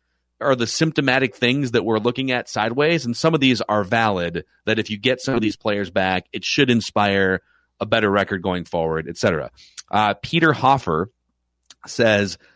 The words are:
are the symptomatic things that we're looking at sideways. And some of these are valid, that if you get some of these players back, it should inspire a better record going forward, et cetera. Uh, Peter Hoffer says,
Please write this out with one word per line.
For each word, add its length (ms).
are 160
the 120
symptomatic 680
things 360
that 120
we're 160
looking 320
at 160
sideways. 580
And 120
some 160
of 80
these 200
are 220
valid, 640
that 140
if 100
you 80
get 220
some 160
of 60
these 140
players 340
back, 420
it 140
should 240
inspire 720
a 80
better 240
record 320
going 200
forward, 460
et 80
cetera. 320
Uh, 240
Peter 400
Hoffer 580
says, 500